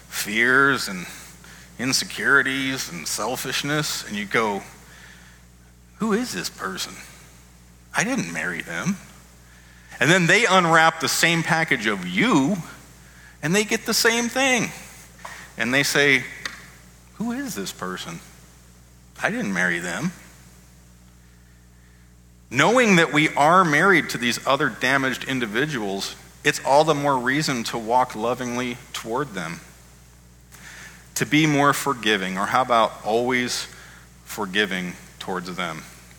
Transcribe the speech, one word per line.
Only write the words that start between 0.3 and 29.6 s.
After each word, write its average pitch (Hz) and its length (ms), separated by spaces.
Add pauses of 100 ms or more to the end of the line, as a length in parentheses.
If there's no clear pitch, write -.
and 90 180 (720)
insecurities 131 1120
and - 160
selfishness, 131 1000
and 107 100
you 104 80
go, 104 380 (1300)
"Who 220 160
is 233 200
this 190 160
person? - 480 (1000)
I 156 100
didn't 190 280
marry 160 300
them." 139 360 (1000)
And 135 120
then 180 160
they 202 200
unwrap 165 540
the 131 80
same 165 340
package 160 440
of 185 200
you, 180 560 (800)
and 156 120
they 214 100
get 220 200
the 226 100
same 233 340
thing. 247 440 (840)
And 120 160
they 139 80
say, 139 420 (920)
"Who 233 180
is 254 220
this 95 180
person? 92 480 (1000)
I 135 100
didn't 202 220
marry 87 280
them." 104 320 (2250)
Knowing 196 480
that 165 160
we 151 180
are 165 340
married 160 460
to - 80
these 120 280
other 139 220
damaged 131 560
individuals, 117 920 (300)
it's 147 200
all 143 200
the 156 100
more 143 240
reason 127 460
to - 120
walk 120 380
lovingly 120 640 (140)
toward 120 420
them, 82 260 (1600)